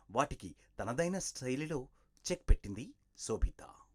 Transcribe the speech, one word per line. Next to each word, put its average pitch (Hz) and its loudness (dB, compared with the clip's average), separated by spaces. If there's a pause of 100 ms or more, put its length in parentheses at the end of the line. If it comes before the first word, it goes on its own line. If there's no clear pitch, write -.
(100)
వాటికి 110 0 (260)
తనదైన 165 0
శైలిలో 139 -4 (440)
చెక్ - 4
పెట్టింది 107 2 (240)
శోభిత. - 0 (320)